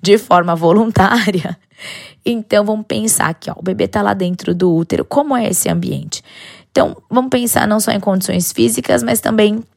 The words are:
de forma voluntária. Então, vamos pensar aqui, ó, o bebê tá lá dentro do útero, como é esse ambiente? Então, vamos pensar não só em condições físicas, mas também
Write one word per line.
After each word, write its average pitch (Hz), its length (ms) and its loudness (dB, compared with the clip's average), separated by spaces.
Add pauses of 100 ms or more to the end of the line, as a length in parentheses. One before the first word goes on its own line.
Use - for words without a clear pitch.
de 202 160 4
forma 175 380 2
voluntária. 196 1040 2 (680)
Então, 214 380 0
vamos 214 240 -4
pensar 220 400 -2
aqui, - 200 -8
ó, 170 80 -10
o - 60 -18
bebê 185 240 -2
tá 208 160 -2
lá 202 100 0
dentro 180 400 -4
do 175 220 2
útero, 165 300 -2
como 285 320 0
é 233 120 -2
esse - 200 -2
ambiente? 170 560 -6 (480)
Então, - 240 2 (120)
vamos 254 220 0
pensar 240 380 0
não 214 100 2
só 220 140 -2
em 208 80 -2
condições 190 520 -2
físicas, - 480 0
mas 233 200 -2
também 214 420 2 (140)